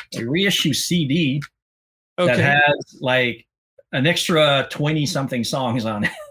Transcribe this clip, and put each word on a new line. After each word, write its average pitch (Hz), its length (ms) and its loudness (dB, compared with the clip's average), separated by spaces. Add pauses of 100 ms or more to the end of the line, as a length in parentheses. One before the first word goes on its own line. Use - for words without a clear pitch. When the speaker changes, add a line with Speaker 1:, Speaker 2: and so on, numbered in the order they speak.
(160)
Speaker 1:
a 107 100 -6
reissue 170 480 0
C 165 340 -2
D 143 340 0 (760)
that 175 160 2
Speaker 2:
Okay. 120 80 0
Speaker 1:
has, 143 600 2
like, 127 440 0 (480)
an 135 120 2
extra 151 640 2
twenty-something 143 720 -2
songs 123 420 -2
on 107 180 -4
it. - 120 -2
<laughs> - 160 -18